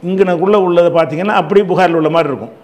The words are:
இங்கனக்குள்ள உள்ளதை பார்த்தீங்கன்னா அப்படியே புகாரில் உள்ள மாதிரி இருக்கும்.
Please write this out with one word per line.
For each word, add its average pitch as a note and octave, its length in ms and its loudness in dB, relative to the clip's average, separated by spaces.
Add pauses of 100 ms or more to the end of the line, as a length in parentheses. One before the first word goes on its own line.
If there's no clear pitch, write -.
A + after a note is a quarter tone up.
இங்கனக்குள்ள F#3 540 0
உள்ளதை F3 320 2
பார்த்தீங்கன்னா E3 500 -2
அப்படியே G3 280 2
புகாரில் E3+ 320 0
உள்ள D#3 100 0
மாதிரி D#3+ 220 0
இருக்கும். A2+ 320 -10